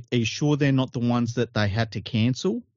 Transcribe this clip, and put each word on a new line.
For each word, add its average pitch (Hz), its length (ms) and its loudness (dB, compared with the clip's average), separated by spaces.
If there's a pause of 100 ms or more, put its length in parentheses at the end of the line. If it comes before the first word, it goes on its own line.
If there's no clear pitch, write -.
(140)
are 123 40 2
you 117 80 2
sure 147 320 0
they're 139 160 2
not 131 200 0
the 131 60 -4
ones 120 360 0
that 120 200 -2
they 107 140 2
had 110 240 -2
to 110 80 -6
cancel? 123 640 0 (140)